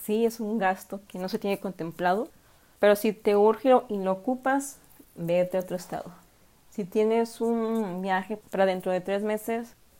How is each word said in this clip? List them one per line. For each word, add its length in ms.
Sí, 220
es 160
un 160
gasto 500
que 120
no 100
se 100
tiene 200
contemplado, 680
pero 180
si 160
te 240
urge 340
y 120
lo 120
ocupas, 640
vete 400
a 60
otro 160
estado. 340
Si 140
tienes 560
un 600
viaje 360
para 140
dentro 260
de 80
tres 240
meses, 500